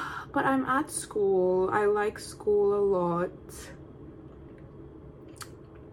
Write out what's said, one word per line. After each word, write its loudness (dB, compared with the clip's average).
But 0
I'm 2
at 2
school. 2
I 4
like 2
school 2
a 2
lot. 2